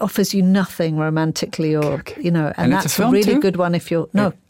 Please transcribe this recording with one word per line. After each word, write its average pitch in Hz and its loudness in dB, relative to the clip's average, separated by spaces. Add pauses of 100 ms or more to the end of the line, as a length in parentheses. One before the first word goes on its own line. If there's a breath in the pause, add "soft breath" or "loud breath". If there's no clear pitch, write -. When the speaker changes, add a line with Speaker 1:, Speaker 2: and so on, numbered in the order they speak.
Speaker 1:
offers 196 -2
you 196 2
nothing 180 2
romantically 156 -2
or, 151 0
Speaker 2:
Okay, 147 -4
okay. 311 -14
Speaker 1:
you 175 0
know, 156 0
and - 2
Speaker 2:
And - 4
it's 190 2
a - -4
Speaker 1:
that's 156 -2
a - 2
Speaker 2:
film 226 2
Speaker 1:
really 208 2
Speaker 2:
too? 294 2
Speaker 1:
good 190 0
one 175 0
if 165 -4
you're, 165 -2
no. 202 2
Speaker 2:
Uh, 165 -2 (180)